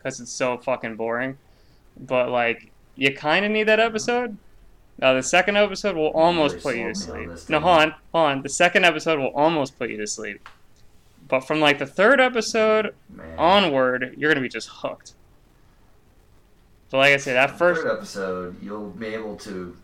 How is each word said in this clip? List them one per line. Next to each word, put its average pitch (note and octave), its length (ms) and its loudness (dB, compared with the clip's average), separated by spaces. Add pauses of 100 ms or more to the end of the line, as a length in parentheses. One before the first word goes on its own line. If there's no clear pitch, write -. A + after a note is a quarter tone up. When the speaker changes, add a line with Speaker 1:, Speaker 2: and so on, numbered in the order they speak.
Speaker 1:
'cause C3 180 -8
it's A#2+ 120 -16
so B2 260 -2
fucking A#2+ 380 -6
boring. A#2+ 420 -6 (600)
But, B2+ 320 -2
like, A#2+ 420 -2 (240)
you C3+ 160 0
kinda D#3+ 380 0
need G#3+ 140 0
that G#3+ 160 4
episode. A#3 580 -2 (600)
Now, C3 160 4
the C3 100 0
second F#3 340 2
episode G3 380 0
will D#3 120 0
Speaker 2:
You D3+ 60 -2
Speaker 1:
almost D#3+ 420 2
Speaker 2:
really - 80 -14
Speaker 1:
put C3 140 -2
you A#2 120 -6
to G#2+ 60 -8
Speaker 2:
sold - 220 -10
me A2 60 -10
on - 40 -12
Speaker 1:
sleep. - 80 -14
Speaker 2:
this, - 140 -16
Speaker 1:
No, D#3 80 2
Speaker 2:
didn't D3 80 0
Speaker 1:
hold F3 120 6
Speaker 2:
you? D#3 60 6
Speaker 1:
on, D#3 120 -2 (180)
hold E3 180 4
on. C3+ 100 -2
The - 80 -8
second F3+ 360 4
episode D#3+ 340 2
will C3 160 0
almost D3 420 2
put A#2 120 -6
you A2 80 -8
to G#2+ 100 -8
sleep. G#2 400 -10 (800)
But C3 140 0
from, D#3 180 -2
like, D3 180 4
the C#3 80 -6
third A3+ 340 2
episode A3 760 0 (140)
Speaker 2:
Man. - 280 -16
Speaker 1:
onward, C3+ 800 2
you're D3 140 0
gonna C#3+ 100 2
be A#2+ 80 -4
just - 200 -10
hooked. - 440 -12 (1800)
But C3 80 -2
like C#3 160 6
I C#3 40 2
said, C#3 180 -2
that C3 160 4
Speaker 2:
The - 60 -16
Speaker 1:
first E3 260 2
Speaker 2:
third A#2+ 80 -2
episode, F#2 720 -8
you'll G2+ 260 -12
be G#2+ 180 -12
able G#2+ 300 -10
to F#2 460 -12